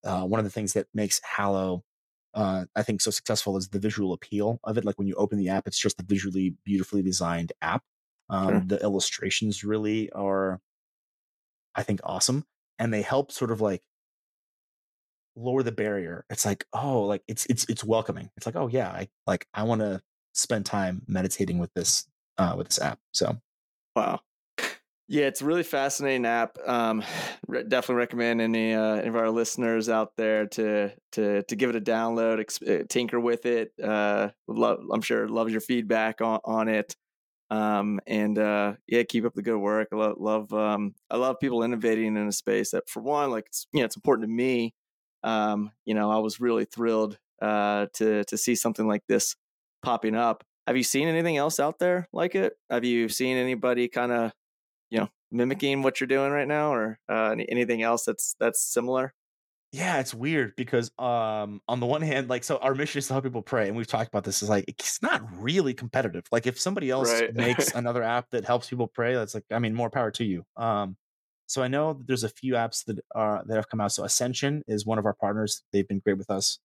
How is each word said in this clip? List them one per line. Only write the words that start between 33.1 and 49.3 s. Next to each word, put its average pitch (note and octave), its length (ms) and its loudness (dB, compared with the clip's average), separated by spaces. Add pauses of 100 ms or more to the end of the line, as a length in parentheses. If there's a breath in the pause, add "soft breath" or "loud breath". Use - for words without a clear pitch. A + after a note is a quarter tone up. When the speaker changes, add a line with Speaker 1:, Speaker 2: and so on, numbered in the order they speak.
Speaker 2:
with A#2 260 0
it. A#2 260 0 (100)
Uh, G#2 480 2 (180)
lo-, A2+ 440 2
I'm A2 100 0
sure A2+ 260 0
loves A2+ 240 0
your A2 100 -2
feedback A2 600 0
on, A2+ 220 0
on A2 260 0
it. G#2+ 260 0 (560)
Um, G#2 560 0
and, G#2+ 320 0
uh, G#2 340 2 (140)
yeah, A#2 160 2
keep A2+ 220 0
up A#2 100 -2
the G#2 80 -4
good A2+ 160 0
work. G#2+ 320 0
I G#2+ 40 -4
lo-, G#2+ 220 0
love, G#2+ 360 -2
um, G#2 420 0 (160)
I A#2+ 60 0
love B2+ 220 0
people B2 220 2
innovating A2+ 560 0
in G#2+ 100 0
a G#2 40 -2
space G#2 400 -2
that, - 180 -4
for A2+ 140 -10
one, C#3+ 260 0
like, A2+ 160 -4
it's, - 280 -10
you D3 80 2
know, A#2 40 4
it's G#2+ 100 -4
important A2 320 2
to A2+ 60 -2
me. A#2+ 400 2 (500)
Um, G#2+ 480 0 (140)
you G#2+ 80 0
know, G#2+ 160 2
I A2 80 4
was A2 220 -2
really A#2 260 2
thrilled, A2 540 0 (220)
uh, G#2 520 2
to, G#2+ 300 2
to G#2+ 140 -4
see A#2+ 180 2
something A2 320 0
like G#2 200 2
this G#2+ 280 2 (480)